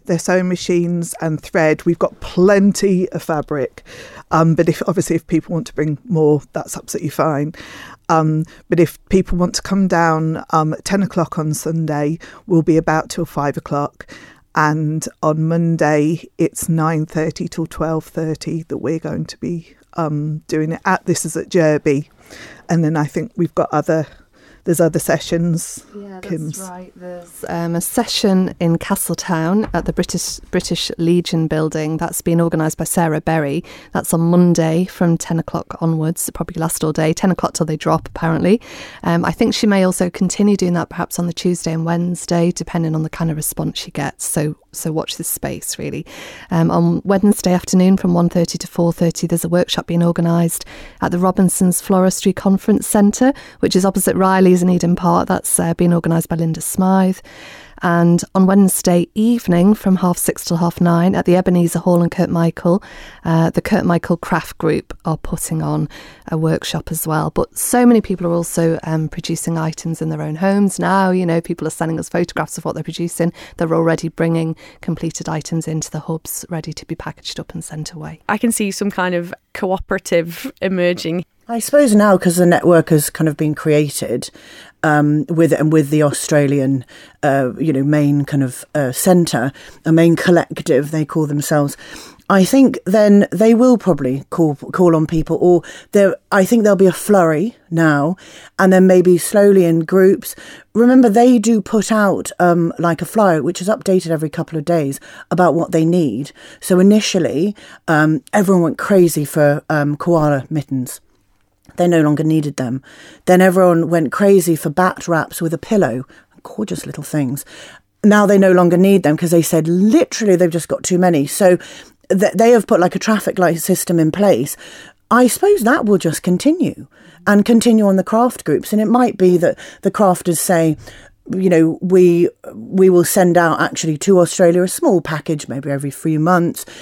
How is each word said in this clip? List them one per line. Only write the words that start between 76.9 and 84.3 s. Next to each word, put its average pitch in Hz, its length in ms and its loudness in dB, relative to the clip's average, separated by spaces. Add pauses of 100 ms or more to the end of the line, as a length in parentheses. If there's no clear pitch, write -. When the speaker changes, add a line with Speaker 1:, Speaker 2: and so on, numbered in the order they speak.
Speaker 2:
packaged - 460 -14
up - 120 -16
and 160 120 -12
sent 156 280 -12
away. 156 360 -16
Speaker 3:
I 208 100 -2
can 233 140 -2
see 202 180 -2
some 202 220 -6
kind 180 240 -4
of 175 180 -8 (180)
cooperative 185 960 -4 (120)
emerging. 175 640 -2 (220)
Speaker 4:
I 233 120 -6
suppose 277 360 2
now, 208 220 6
'cause 175 200 0
the 180 100 4
network 170 420 4
has 156 220 2
kind 160 180 -2
of 147 80 -4
been 151 180 -2
created, 147 760 -2 (520)